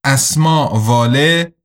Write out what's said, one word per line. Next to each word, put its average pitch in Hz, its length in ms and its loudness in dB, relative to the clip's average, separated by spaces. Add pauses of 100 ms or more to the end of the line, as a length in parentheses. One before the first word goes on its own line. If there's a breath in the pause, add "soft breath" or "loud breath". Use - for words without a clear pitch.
اسما 151 640 0
واله 120 960 0